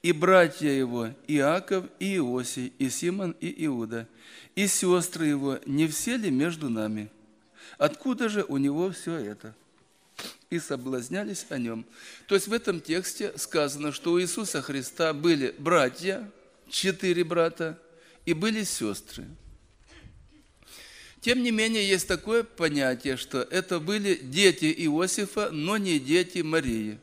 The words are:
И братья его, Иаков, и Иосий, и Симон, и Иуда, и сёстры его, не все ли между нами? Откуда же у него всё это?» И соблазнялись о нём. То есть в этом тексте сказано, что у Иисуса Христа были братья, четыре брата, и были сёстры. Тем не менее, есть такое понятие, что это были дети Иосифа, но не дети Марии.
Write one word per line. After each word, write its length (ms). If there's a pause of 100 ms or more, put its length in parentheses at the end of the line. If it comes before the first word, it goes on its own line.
И 100
братья 560
его, 420 (160)
Иаков, 600 (120)
и 180
Иосий, 600
и 120
Симон, 500
и 260
Иуда, 420 (460)
и 140
сёстры 580
его, 400
не 220
все 280
ли 140
между 400
нами? 400 (680)
Откуда 500
же 160
у 140
него 340
всё 220
это?» 420 (920)
И 100
соблазнялись 880
о 100
нём. 260 (440)
То 80
есть 100
в 60
этом 280
тексте 560
сказано, 540
что 220
у 80
Иисуса 420
Христа 500
были 460
братья, 720 (380)
четыре 540
брата, 580 (440)
и 100
были 300
сёстры. 600 (2000)
Тем 220
не 80
менее, 380
есть 200
такое 340
понятие, 720
что 260
это 360
были 360
дети 580 (140)
Иосифа, 640
но 260
не 220
дети 400
Марии. 640